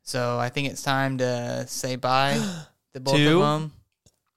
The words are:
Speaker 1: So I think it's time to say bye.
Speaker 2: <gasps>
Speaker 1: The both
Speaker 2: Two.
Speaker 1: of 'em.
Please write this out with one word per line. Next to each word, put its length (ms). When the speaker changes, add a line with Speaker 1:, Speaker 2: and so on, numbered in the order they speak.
Speaker 1:
So 360
I 120
think 180
it's 140
time 360
to 500
say 280
bye. 420
Speaker 2:
<gasps> 280
Speaker 1:
The 80
both 160
Speaker 2:
Two. 260
Speaker 1:
of 200
'em. 100